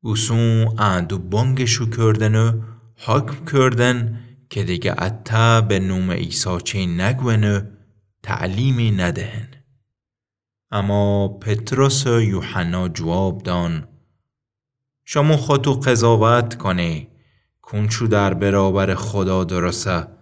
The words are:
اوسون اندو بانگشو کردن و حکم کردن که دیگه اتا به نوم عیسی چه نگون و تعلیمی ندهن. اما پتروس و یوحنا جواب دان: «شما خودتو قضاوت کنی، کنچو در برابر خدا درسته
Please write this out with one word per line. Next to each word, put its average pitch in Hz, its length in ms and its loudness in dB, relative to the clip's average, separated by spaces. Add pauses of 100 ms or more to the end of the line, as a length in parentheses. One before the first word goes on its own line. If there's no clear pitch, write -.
اوسون 113 760 0
اندو 92 400 0
بانگشو 117 680 0
کردن 110 460 2
و 113 260 2 (440)
حکم - 400 -2
کردن 123 800 2 (260)
که 101 140 -4
دیگه 87 400 -2
اتا 113 580 2
به 101 180 2
نوم 92 320 -2
عیسی 87 520 -4
چه 95 220 -4
نگون 110 580 0
و 101 180 0 (600)
تعلیمی 113 680 -2
ندهن. 92 560 -4 (1200)
اما 101 560 0
پتروس 123 800 0
و 117 140 4
یوحنا 92 680 -2
جواب 85 540 -2
دان: 85 440 -4 (1160)
«شما 147 320 2
خودتو 139 360 2
قضاوت 117 840 4
کنی، 87 520 -2 (540)
کنچو 110 460 -4
در 101 260 2
برابر 95 600 2
خدا 95 480 -2
درسته 87 640 -2 (140)